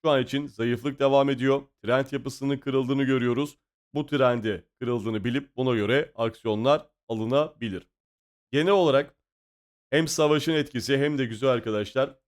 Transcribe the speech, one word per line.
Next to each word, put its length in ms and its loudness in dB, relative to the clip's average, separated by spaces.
Şu 60 2
an 120 4
için 240 -4
zayıflık 540 -4
devam 300 4
ediyor. 320 0
Trend 280 0
yapısının 460 -4
kırıldığını 460 0
görüyoruz. 540 0
Bu 120 -4
trendi 580 0
kırıldığını 440 -4
bilip 320 -4
buna 180 0
göre 400 0
aksiyonlar 720 0
alınabilir. 800 -2
Genel 200 2
olarak 440 2
hem 180 0
savaşın 440 2
etkisi 460 -2
hem 200 0
de 60 0
güzel 260 -2
arkadaşlar 760 -2